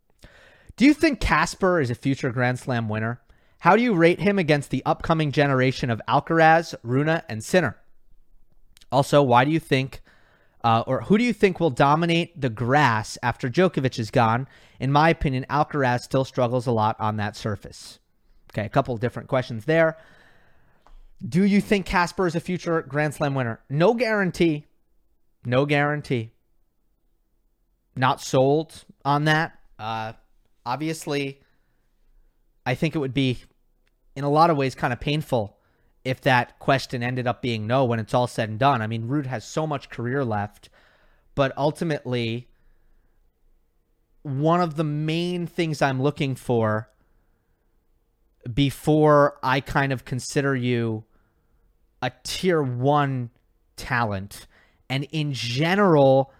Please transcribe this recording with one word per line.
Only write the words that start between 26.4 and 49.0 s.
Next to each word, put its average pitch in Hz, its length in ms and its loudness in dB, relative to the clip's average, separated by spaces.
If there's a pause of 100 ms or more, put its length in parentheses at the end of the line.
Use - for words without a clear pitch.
Not 131 260 0
sold 143 640 0 (220)
on 143 180 2
that. 156 340 0 (220)
Uh, 110 340 -8 (520)
obviously, 143 760 -6 (1200)
I 127 100 -2
think 160 200 -4
it 165 40 -2
would 135 140 -6
be, 131 260 0 (760)
in 139 100 -8
a 143 40 -2
lot 156 200 4
of 156 80 2
ways, 135 180 -2
kind 147 160 -4
of 117 80 -6
painful 147 580 -4 (460)
if 131 180 -6
that 127 380 0
question 135 420 -2
ended 123 260 -4
up 120 140 -4
being 113 240 -4
no 127 200 2
when 117 140 0
it's 107 140 -6
all 123 140 2
said 113 220 -4
and 107 100 -8
done. 131 220 2
I 110 60 -4
mean, 113 200 -6
Ruud 143 180 -4
has 127 200 -10
so 156 200 -6
much 147 240 -8
career 131 360 -4
left, 104 440 -6 (640)
but 135 240 0
ultimately, 123 920 -4 (1700)
one 151 400 0
of 165 140 -2
the 165 80 -2
main 160 640 -2
things 160 340 -2
I'm 135 200 0
looking 139 340 -2
for 110 540 -2 (1600)
before 147 880 4